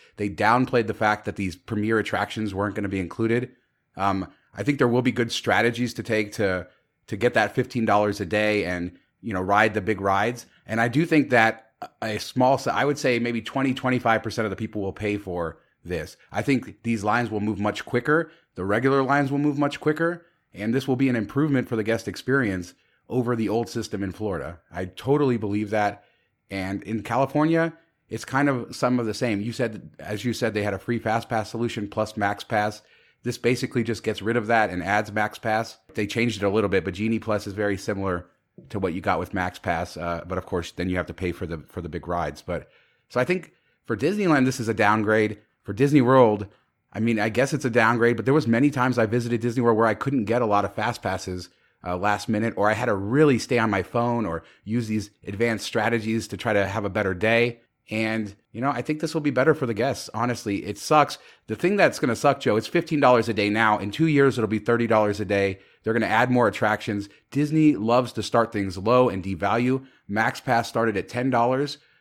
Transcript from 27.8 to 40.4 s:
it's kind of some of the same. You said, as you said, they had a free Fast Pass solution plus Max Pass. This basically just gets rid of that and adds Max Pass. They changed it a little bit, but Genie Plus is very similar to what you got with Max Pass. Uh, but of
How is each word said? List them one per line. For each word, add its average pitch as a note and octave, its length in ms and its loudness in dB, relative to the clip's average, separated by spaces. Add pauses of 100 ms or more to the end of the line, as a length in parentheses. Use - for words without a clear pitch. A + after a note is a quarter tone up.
it's - 160 -8
kind C#3 220 0
of B2+ 280 -4
some B2+ 240 2
of A#2 80 -2
the G#2 80 -2
same. A2 260 -2
You A#2 120 -6
said, G#2+ 440 -6
as F#2+ 260 -8
you A#2+ 100 0
said, A2 200 -2
they G#2 100 0
had G2+ 120 -2
a G2 40 -6
free A#2+ 200 -4
Fast A2+ 300 -2
Pass A2 200 -2
solution A#2 400 -4
plus G#2+ 260 -4
Max G#2 280 -2
Pass. G#2+ 400 -2 (400)
This B2 140 -4
basically B2 460 0
just G#2+ 200 -6
gets G#2+ 180 -4
rid A2+ 160 0
of G#2+ 100 -2
that A2 220 4
and F2 120 -6
adds G2+ 300 0
Max G#2+ 260 -2
Pass. A2+ 400 -4 (180)
They G#2+ 120 -2
changed A2+ 340 -2
it G2+ 40 2
a G2+ 40 2
little G2+ 200 2
bit, F2+ 160 0
but F#2+ 80 -4
Genie G#2+ 260 -2
Plus G#2 260 -4
is G2+ 80 -10
very G2+ 220 -2
similar F#2+ 520 -4 (420)
to G#2+ 100 -6
what F#2 140 0
you F#2 80 -6
got F2+ 180 0
with F2+ 140 -6
Max F#2 260 -4
Pass. F2 380 -4
Uh, E2+ 280 -6
but F2+ 120 -6
of F#2 80 -6